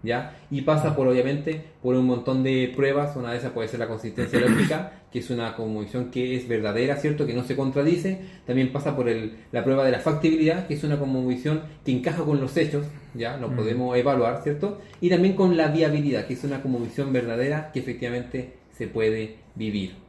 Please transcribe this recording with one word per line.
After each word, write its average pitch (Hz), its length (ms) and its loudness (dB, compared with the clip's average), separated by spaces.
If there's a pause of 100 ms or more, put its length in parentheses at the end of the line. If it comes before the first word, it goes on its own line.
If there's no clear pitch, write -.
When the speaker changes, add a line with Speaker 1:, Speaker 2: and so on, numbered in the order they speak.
Speaker 1:
¿ya? 117 340 -4 (120)
Y 139 120 -4
pasa 156 340 2
por, 131 120 2
obviamente, 143 560 0 (180)
por 127 140 2
un 127 100 4
montón 127 380 2
de 131 320 2
pruebas, 139 400 0
una 120 160 -6
de 120 80 -4
esas 131 120 -6
puede 110 160 -4
ser 117 120 -6
la 117 80 -2
consistencia 113 520 -2
Speaker 2:
<clears throat> 123 80 4
Speaker 1:
lógica, 156 460 2 (180)
que 123 80 -4
es - 100 -10
una 117 260 -4
cosmovisión 110 560 -4
que 127 260 -2
es 123 100 -6
verdadera, 113 500 0
¿cierto? 147 300 0
Que 117 60 -4
no 127 100 -2
se 127 120 -4
contradice. 143 640 0 (280)
También 127 240 2
pasa 143 240 -2
por 120 140 0
el, 110 280 -4 (140)
la 117 120 -2
prueba 135 220 4
de 131 60 6
la 123 80 0
factibilidad, 160 680 2
que 147 80 -4
es 147 80 -4
una 147 140 0
cosmovisión 131 640 0 (240)
que 135 60 0
encaja 156 320 0
con 147 180 2
los 131 160 -4
hechos, 147 280 0 (280)
¿ya? 120 240 -6
Lo 120 120 -6
Speaker 2:
Mm. 123 60 -2
Speaker 1:
podemos 123 420 0
evaluar, 123 460 2
¿cierto? 151 360 -2 (220)
Y 175 80 4
también 185 260 6
con 180 220 4
la 156 100 4
viabilidad, 147 600 2
que 127 80 -6
es - 80 -10
una 139 180 -4
cosmovisión 127 500 -2
verdadera 127 640 0
que 135 60 -2
efectivamente 123 720 -6 (240)
se 110 100 -6
puede 110 480 0 (200)
vivir 104 400 -4 (140)